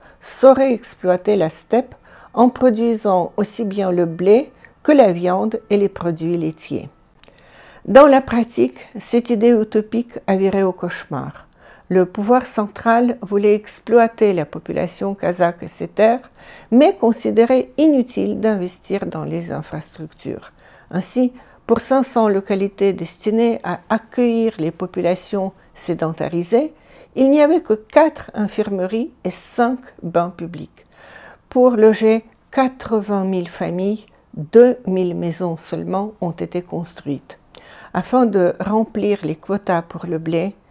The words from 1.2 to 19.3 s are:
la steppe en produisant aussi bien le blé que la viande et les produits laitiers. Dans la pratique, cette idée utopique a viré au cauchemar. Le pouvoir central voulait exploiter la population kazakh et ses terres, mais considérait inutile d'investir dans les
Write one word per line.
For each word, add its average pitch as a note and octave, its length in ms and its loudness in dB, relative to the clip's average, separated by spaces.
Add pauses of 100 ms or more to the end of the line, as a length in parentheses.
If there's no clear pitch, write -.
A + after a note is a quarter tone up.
la E3 160 0
steppe - 460 -4 (380)
en A#3 160 4
produisant A3 840 0
aussi G#3 280 -4
bien G3 260 -4
le F3 140 0
blé F3+ 480 2 (320)
que D4+ 80 4
la B3+ 180 6
viande F#3 500 -2 (100)
et G#3 60 2
les G3+ 120 2
produits E3+ 480 -4
laitiers. D#3 520 -6 (960)
Dans C4+ 220 8
la C4+ 140 6
pratique, A#3+ 640 -2 (140)
cette - 280 -2
idée A#3 220 4
utopique A3 800 0
a G3 80 2
viré G3 260 0
au F#3+ 80 2
cauchemar. D3+ 800 -10 (400)
Le F3+ 180 2
pouvoir A#3 400 0
central A#3 760 -2
voulait G#3 340 2
exploiter A3+ 760 0
la D#3+ 140 -2
population F3+ 720 -8
kazakh F3 480 -2
et E3+ 40 -14
ses E3+ 200 -12
terres, A3+ 420 0 (400)
mais D4+ 240 4
considérait A#3 840 0
inutile B3 600 0
d'investir G3 680 -4
dans D#3+ 180 -8
les E3 260 -8